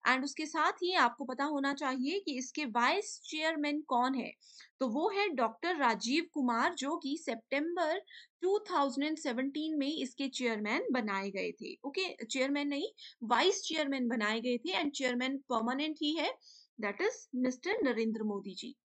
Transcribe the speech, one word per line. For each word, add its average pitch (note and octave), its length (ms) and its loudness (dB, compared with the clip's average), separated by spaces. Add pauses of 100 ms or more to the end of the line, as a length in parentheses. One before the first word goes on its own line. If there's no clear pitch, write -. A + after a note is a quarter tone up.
And C4 160 4
उसके D4+ 220 -4
साथ D#4+ 360 0
ही F4+ 100 0 (100)
आपको A#3+ 220 2
पता B3+ 200 -2
होना C#4+ 300 0
चाहिए C#4 460 -2
कि D4 180 -4
इसके C4 260 -4 (140)
वाइस D4 460 0
चेयरमैन D#4 640 -2
कौन B3+ 260 2
है। A#3+ 180 -4 (480)
तो C4 80 0
वो D4 220 2
है G4+ 240 0
डॉक्टर B3 420 0
राजीव B3+ 560 2
कुमार, B3+ 420 2
जो C#4+ 220 -2
कि C#4+ 240 -4
सितंबर D#4 800 -2 (420)
टू G4 160 4 (120)
थाउजेंड D4 480 2
सेवनटीन C#4 600 -2
में C#4 100 0
इसके C#4 420 -4
चेयरमैन A#3 640 0
बनाए G3+ 380 0
गए F#3 220 -2
थे। - 220 -10 (120)
ओके, F4+ 220 -4 (160)
चेयरमैन C#4 440 0
नहीं, C#4+ 200 -2 (360)
वाइस B3+ 380 4
चेयरमैन C#4 460 0
बनाए A3 320 0
गए B3 180 2
थे F4 240 -2
and C#4+ 140 -2
चेयरमैन B3+ 420 0 (120)
परमानेंट C4 520 0
ही D4+ 140 2
है, E4+ 180 0 (500)
that G#3 240 0
is - 180 -6 (100)
मिस्टर B3+ 480 0
नरेंद्र A3+ 400 2
मोदी G3+ 300 -4
जी। - 300 -10